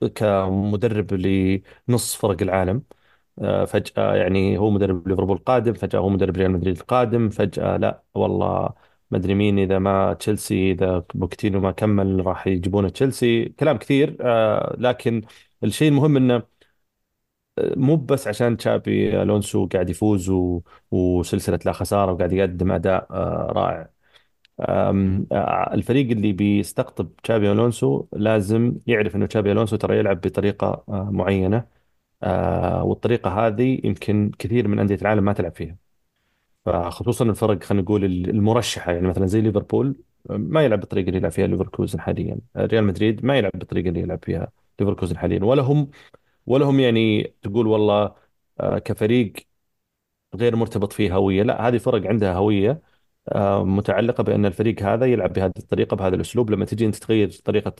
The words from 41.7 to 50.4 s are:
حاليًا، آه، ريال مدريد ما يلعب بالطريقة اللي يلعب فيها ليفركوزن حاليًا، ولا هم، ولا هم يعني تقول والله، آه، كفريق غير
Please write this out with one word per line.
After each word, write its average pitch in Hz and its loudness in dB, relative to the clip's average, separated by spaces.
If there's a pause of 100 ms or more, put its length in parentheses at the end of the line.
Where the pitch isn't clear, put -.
حاليًا، - -4 (180)
آه، 98 -2
ريال 110 2
مدريد 104 0
ما 139 2
يلعب 98 0
بالطريقة 90 -4
اللي 87 -4
يلعب 87 -6
فيها 87 -6 (280)
ليفركوزن 90 -2
حاليًا، 92 -2
ولا 135 4
هم، 143 0 (560)
ولا 135 2
هم 139 4
يعني 113 2
تقول 110 0
والله، 104 2 (440)
آه، 98 -2
كفريق 110 0 (1000)
غير 113 2